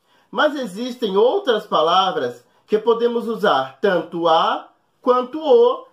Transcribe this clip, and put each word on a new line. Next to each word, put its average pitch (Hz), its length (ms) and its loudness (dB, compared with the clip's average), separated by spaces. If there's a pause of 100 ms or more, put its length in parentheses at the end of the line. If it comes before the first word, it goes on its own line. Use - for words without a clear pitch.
(300)
Mas 277 260 -2
existem 233 600 -6
outras 247 480 0
palavras 165 800 0 (220)
que 208 100 -2
podemos 233 520 0
usar 175 520 -2
tanto 170 460 -2
a 175 420 0 (320)
quanto 254 400 -2
o 247 520 2